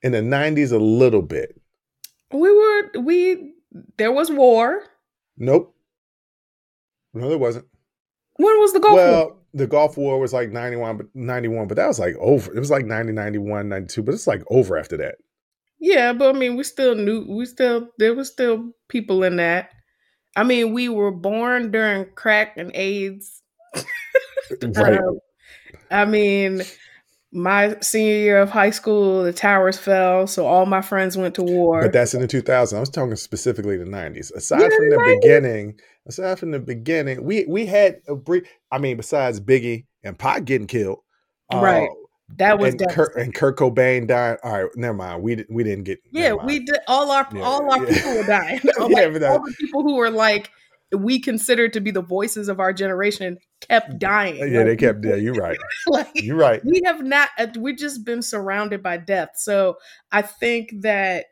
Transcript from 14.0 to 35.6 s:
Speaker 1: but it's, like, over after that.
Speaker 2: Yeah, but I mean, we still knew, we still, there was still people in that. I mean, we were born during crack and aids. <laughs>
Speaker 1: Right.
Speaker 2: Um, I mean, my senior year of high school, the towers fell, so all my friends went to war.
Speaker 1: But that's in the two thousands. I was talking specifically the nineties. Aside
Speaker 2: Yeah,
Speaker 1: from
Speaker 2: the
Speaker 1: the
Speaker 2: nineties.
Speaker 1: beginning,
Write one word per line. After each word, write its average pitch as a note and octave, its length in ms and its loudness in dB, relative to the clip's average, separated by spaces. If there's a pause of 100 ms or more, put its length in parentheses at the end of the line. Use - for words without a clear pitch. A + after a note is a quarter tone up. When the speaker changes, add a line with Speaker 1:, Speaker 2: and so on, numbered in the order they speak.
Speaker 1:
but A#2+ 140 -2
it's, - 120 -6
like, G#2+ 220 -2
over G2+ 280 2
after D2+ 200 -8
that. D2+ 180 -8 (600)
Speaker 2:
Yeah, C#4+ 360 2
but C4+ 200 2
I C4+ 60 -2
mean, B3 160 -2
we C4 80 -4
still B3+ 320 0
knew, G#3+ 320 -2
we A3 180 -8
still, A#3+ 520 -2
there A3 160 2
was C4 180 -6
still A#3 400 -2 (160)
people G3+ 360 -2
in F3+ 140 0
that. E3+ 340 -2 (640)
I G3+ 80 0
mean, A#3 300 0
we B3 160 -4
were G#3 220 -2
born A3 600 -4
during G#3 340 -2 (100)
crack G#3+ 420 0
and F3 160 -12
aids. G3 680 -8 (320)
<laughs> - 100 -10 (920)
Speaker 1:
Right. - 240 4
Speaker 2:
Um, - 180 -2 (720)
I G3+ 140 2
mean, G3 580 2 (680)
my G3+ 480 0
senior G#3+ 360 0
year G#3 260 4
of G3 80 2
high G#3 220 2
school, G3+ 520 0
the F3 80 0
towers F#3+ 460 2
fell, F#3 500 2
so F#3 180 -2
all F3+ 200 4
my F#3+ 160 0
friends F#3+ 340 -2
went F#3 200 -4
to G3 80 -4
war. F3 400 2
Speaker 1:
But F#3 100 0
that's A#2+ 200 2
in B2+ 60 -2
the B2+ 80 -2
two B2+ 140 -2
thousands. B2 340 2
I G#2+ 60 -4
was C#3 80 -4
talking C3 260 -4
specifically G2+ 640 -6
the F2 80 -8
nineties. F2 460 -12
Aside - 320 -2
Speaker 2:
Yeah, A4 120 4
Speaker 1:
from - 140 2
Speaker 2:
the D3 80 6
Speaker 1:
the - 60 2
Speaker 2:
nineties. - 180 4
Speaker 1:
beginning, G#2+ 580 4 (260)